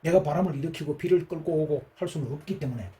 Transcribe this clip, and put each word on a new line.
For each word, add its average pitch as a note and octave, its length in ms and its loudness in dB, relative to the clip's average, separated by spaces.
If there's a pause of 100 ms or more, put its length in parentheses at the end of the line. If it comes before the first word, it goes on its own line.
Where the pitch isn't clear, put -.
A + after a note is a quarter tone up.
내가 E3+ 200 6
바람을 D#3 340 2
일으키고 D3 400 -4
비를 F3 300 2
끌고 E3 260 -4 (100)
오고 D3 220 0 (100)
할 F3+ 140 -4
수는 C3+ 240 -4
없기 D3+ 260 -6
때문에 A#2+ 300 -4 (120)